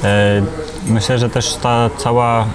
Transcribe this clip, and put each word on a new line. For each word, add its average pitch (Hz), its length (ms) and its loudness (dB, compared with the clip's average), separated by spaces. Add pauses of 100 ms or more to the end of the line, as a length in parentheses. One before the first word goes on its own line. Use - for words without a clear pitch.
E, 101 380 2 (440)
myślę, 113 320 0
że 120 120 0
też - 240 -2
ta 120 440 0
cała 117 460 2 (100)